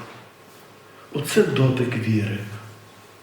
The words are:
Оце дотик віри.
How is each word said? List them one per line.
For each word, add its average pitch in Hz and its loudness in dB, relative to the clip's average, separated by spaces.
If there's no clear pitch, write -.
Оце 147 2
дотик 123 2
віри. 107 0